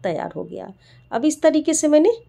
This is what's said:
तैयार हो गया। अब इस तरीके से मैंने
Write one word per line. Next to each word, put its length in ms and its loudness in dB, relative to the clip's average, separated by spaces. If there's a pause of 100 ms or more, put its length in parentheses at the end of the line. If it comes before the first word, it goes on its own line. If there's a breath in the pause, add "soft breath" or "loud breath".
तैयार 300 -6
हो 120 -10
गया। 280 -16 (400 soft breath)
अब 120 -4
इस 180 0
तरीके 320 2
से 140 -2
मैंने 220 6 (180)